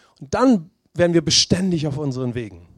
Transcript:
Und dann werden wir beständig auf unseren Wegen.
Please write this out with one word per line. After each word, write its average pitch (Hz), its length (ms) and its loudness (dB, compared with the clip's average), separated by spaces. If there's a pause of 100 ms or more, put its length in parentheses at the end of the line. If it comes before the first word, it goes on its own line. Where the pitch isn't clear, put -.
(180)
Und 143 140 -10
dann 214 380 2 (240)
werden 175 180 2
wir 165 100 4
beständig 175 640 0
auf 139 120 -4
unseren 127 360 -4
Wegen. 92 320 -12 (120)